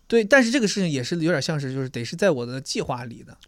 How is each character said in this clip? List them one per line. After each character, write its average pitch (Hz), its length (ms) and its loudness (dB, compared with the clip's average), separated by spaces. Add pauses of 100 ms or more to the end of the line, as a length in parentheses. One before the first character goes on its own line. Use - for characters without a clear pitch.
对， 226 160 4
但 262 200 6
是 226 60 0
这 269 100 2
个 214 80 2
事 202 120 -2
情 180 100 0
也 131 140 -2
是 175 140 -4
有 160 120 0
点 160 100 2
像 151 200 -2
是， 135 120 -4
就 135 100 -4
是 131 60 -4
得 120 160 -8
是 143 120 -10
在 190 160 4
我 120 140 -2
的 131 140 -8
计 208 220 -4
划 127 240 -6
里 117 160 -14
的。 - 160 -20 (100)